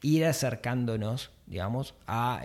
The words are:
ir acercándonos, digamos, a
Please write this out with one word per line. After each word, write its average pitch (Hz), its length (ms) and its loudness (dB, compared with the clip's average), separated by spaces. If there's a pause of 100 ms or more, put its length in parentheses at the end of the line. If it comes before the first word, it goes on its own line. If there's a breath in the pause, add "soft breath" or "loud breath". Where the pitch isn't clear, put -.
ir 156 240 4
acercándonos, 120 1040 0 (160)
digamos, 101 480 -4 (140)
a 117 380 -2